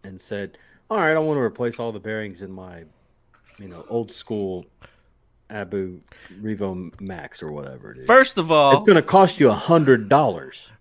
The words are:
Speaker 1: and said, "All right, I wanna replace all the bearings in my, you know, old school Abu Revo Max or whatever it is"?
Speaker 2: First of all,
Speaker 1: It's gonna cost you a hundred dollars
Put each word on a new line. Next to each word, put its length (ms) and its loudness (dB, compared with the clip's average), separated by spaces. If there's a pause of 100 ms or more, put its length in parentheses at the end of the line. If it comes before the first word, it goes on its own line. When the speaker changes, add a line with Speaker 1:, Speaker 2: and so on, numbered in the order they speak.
Speaker 1:
and 160 -20
said, 360 -12 (320)
"All 100 -4
right, 180 2
I 20 0
wanna 220 -2
replace 400 -4
all 120 -8
the 80 -12
bearings 420 -10
in 100 -14
my, 320 -18 (760)
you 100 -18
know, 220 -20
old 220 -6
school 520 -8 (840)
Abu 500 -8 (400)
Revo 600 -8
Max 420 -14
or 100 -10
whatever 400 -16
it 60 -20
is"? 80 -20
Speaker 2:
First 320 4
of 140 -2
all, 220 6
Speaker 1:
It's 100 2
gonna 180 6
cost 380 4
you 100 6
a 40 2
hundred 540 2
dollars 600 -2 (100)